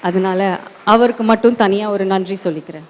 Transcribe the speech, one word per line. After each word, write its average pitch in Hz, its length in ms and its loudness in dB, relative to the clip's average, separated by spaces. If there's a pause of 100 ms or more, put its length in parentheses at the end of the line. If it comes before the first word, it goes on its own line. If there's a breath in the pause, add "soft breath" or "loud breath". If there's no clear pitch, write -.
அதனால 185 580 -2 (240)
அவருக்கு 233 400 4
மட்டும் 226 320 2
தனியா 208 340 0
ஒரு 196 160 -2
நன்றி 190 380 -2
சொல்லிக்கிறேன். 160 460 -8